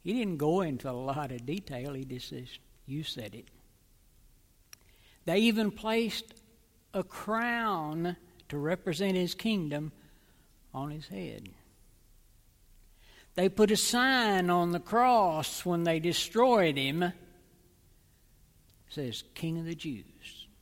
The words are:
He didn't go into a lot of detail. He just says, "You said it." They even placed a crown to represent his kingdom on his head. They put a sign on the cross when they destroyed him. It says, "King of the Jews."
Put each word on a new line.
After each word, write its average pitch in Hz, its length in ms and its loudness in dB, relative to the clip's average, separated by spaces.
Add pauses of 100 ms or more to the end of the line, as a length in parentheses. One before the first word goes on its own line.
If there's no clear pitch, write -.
He 170 100 -6
didn't 214 240 0
go 151 240 2
into 143 300 -4
a - 20 -6
lot 135 400 -6
of 120 140 -10
detail. 143 480 -8
He 131 100 -8
just 127 240 -10
says, 127 220 -12 (360)
"You 147 180 -8
said 107 320 -10
it." 117 120 -18 (1800)
They 170 140 2
even 220 340 4
placed 220 640 -4 (600)
a 185 120 -2
crown 196 1120 -2 (320)
to 147 80 -6
represent 180 580 0
his 180 180 0
kingdom 156 600 -2 (800)
on 139 180 -6
his 151 160 -12
head. 175 400 -10 (1900)
They 185 120 4
put 202 240 6
a 208 60 4
sign 240 720 4
on 175 240 4
the 175 80 -2
cross 208 840 4
when 170 220 0
they 165 160 2
destroyed 190 720 4
him. 139 260 0
It 180 120 0 (1800)
says, 127 340 -6 (100)
"King 165 240 -4
of 165 80 -6
the 165 80 -6
Jews." - 720 -12 (140)